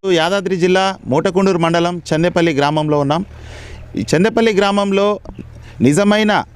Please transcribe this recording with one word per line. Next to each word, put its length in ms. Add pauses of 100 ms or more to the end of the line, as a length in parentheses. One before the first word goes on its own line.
(120)
యాదాద్రి 440
జిల్లా 420 (100)
మోటకొండూరు 500
మండలం 440 (140)
చందేపల్లి 380
గ్రామంలో 460
ఉన్నాం. 260 (720)
ఈ 100 (100)
చందేపల్లి 380
గ్రామంలో 680 (640)
నిజమైన 640 (120)